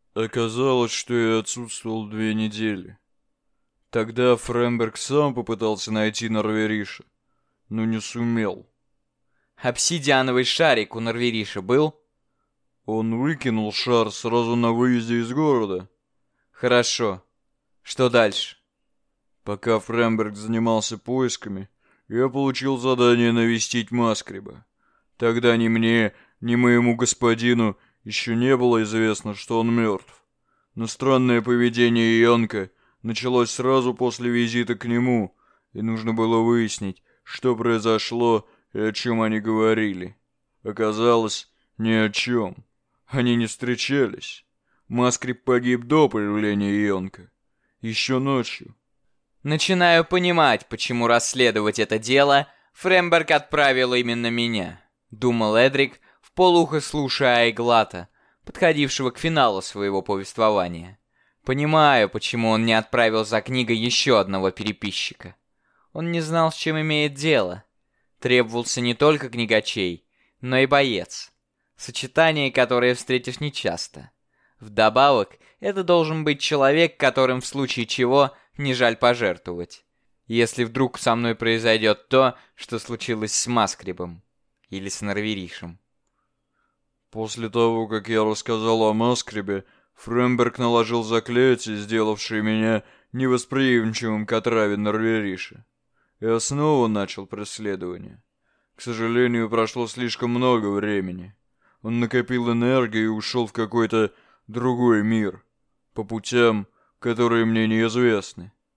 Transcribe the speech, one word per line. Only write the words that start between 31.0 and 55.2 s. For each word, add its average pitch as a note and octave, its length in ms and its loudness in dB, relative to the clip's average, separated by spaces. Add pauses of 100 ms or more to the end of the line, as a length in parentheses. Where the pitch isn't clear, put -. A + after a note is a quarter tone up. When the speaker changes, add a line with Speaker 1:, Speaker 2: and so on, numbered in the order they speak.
Speaker 1:
поведение A#2 800 2
Йонка A#2 520 2 (320)
началось A#2+ 480 0
сразу B2+ 420 0
после A#2+ 360 -4
визита A#2+ 460 0
к G#2 100 -12
нему, A#2+ 500 0 (380)
и - 80 -8
нужно A2+ 320 -4
было A2+ 240 2
выяснить, A2+ 640 0 (200)
что - 320 -2
произошло A2+ 920 0 (260)
и G#2+ 60 -6
о G#2+ 120 0
чём A2+ 300 -2
они A2 180 0
говорили. G#2+ 760 0 (480)
Оказалось, A2 880 0 (260)
ни A2+ 140 -2
о A2 180 2
чём. A2 460 -2 (520)
Они B2 280 0
не A#2 120 0
встречались. - 1000 -4 (420)
Маскреб B2 560 -2
погиб B2 420 0
до D3 240 4
появления G#2 760 0
Йонка. F#2+ 460 -4 (500)
Ещё A2+ 380 -2
ночью. C3+ 560 -4 (680)
Speaker 2:
«Начинаю E3 640 2
понимать, E3+ 640 2
почему A#2 400 -2
расследовать A2+ 720 2
это A2 180 0
дело C#3 500 4 (260)
Фремберг F3 580 2
отправил C#3 640 2
именно A#2+ 340 -2
меня», A2+ 500 -4 (300)
думал A2 460 0